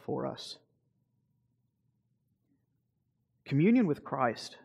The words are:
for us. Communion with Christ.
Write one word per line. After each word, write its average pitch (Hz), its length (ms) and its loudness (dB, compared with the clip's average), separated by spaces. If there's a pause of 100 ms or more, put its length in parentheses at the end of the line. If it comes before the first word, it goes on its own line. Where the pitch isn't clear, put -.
for 127 220 -6
us. - 320 -12 (3000)
Communion 202 400 4
with 143 180 -2
Christ. - 600 -4